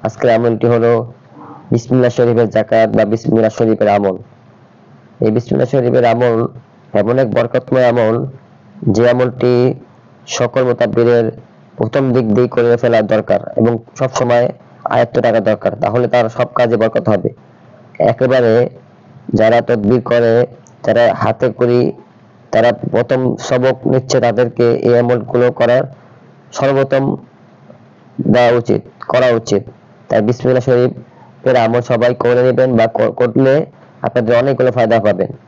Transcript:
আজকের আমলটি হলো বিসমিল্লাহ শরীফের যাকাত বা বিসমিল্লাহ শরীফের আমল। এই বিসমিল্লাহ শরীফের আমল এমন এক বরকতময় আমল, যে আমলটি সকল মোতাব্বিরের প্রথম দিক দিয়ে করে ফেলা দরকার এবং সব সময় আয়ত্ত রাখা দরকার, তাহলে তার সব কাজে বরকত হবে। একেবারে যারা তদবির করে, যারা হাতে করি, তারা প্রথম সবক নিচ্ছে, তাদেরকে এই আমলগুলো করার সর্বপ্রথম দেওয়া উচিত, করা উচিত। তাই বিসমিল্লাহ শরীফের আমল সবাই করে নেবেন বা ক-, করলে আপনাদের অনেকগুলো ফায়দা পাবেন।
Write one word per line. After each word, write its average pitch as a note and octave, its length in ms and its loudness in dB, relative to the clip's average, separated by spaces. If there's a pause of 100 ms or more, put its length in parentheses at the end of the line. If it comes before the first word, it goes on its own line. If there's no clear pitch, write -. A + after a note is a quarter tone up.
আজকের A#2+ 280 -2
আমলটি A#2 360 0
হলো A#2 460 0 (580)
বিসমিল্লাহ B2 400 0
শরীফের A#2 380 0
যাকাত A2 480 0
বা G#2+ 80 2
বিসমিল্লাহ A2+ 540 0
শরীফের A2 300 0
আমল। G2+ 280 0 (1040)
এই A2 100 0
বিসমিল্লাহ B2 380 -2
শরীফের B2 360 0
আমল A#2 420 0 (480)
এমন G#2+ 240 0
এক C3 120 0
বরকতময় B2 580 0
আমল, A#2+ 380 0 (600)
যে A2+ 220 2
আমলটি B2 640 0 (520)
সকল B2+ 380 -2
মোতাব্বিরের A#2 680 0 (440)
প্রথম B2+ 360 -2
দিক A2+ 220 0
দিয়ে B2 140 2
করে A#2+ 280 2
ফেলা A#2 260 2
দরকার G#2 380 -2 (160)
এবং A2+ 220 0 (200)
সব C3 160 -2
সময় A#2+ 340 0 (360)
আয়ত্ত - 340 -2
রাখা A2+ 220 2
দরকার, G2 400 -2
তাহলে A2+ 280 0
তার A#2 200 0
সব A#2 260 -4
কাজে A#2+ 220 0
বরকত A2 320 -2
হবে। G2 200 0 (680)
একেবারে A#2+ 680 2 (680)
যারা A2+ 260 4
তদবির A#2 400 0
করে, A#2+ 460 2 (360)
যারা A2+ 320 2
হাতে A2 340 -2
করি, A#2+ 440 0 (580)
তারা A2+ 220 2
প্রথম B2 640 -2
সবক B2+ 500 -2
নিচ্ছে, C3 340 0
তাদেরকে A#2 500 0
এই A#2+ 280 2
আমলগুলো A#2+ 540 0
করার A#2+ 320 0 (680)
সর্বপ্রথম C#3 640 0 (1160)
দেওয়া B2 180 4
উচিত, A#2 300 0 (280)
করা B2+ 200 2
উচিত। A2+ 340 -2 (460)
তাই A2 140 0
বিসমিল্লাহ B2 420 0
শরীফের - 920 -2
আমল A#2 240 2
সবাই A#2+ 340 0
করে B2 280 0
নেবেন B2+ 340 2
বা A2+ 100 4
ক-, - 260 -2
করলে C3 540 2 (360)
আপনাদের A#2 340 0
অনেকগুলো B2+ 360 0
ফায়দা A2+ 280 0
পাবেন। G2 300 -2 (180)